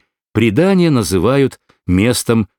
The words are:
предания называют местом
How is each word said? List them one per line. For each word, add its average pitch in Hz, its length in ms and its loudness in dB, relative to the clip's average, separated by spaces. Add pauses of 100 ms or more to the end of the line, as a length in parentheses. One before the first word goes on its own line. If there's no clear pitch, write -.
(320)
предания 165 600 0
называют 120 680 0 (280)
местом 113 720 0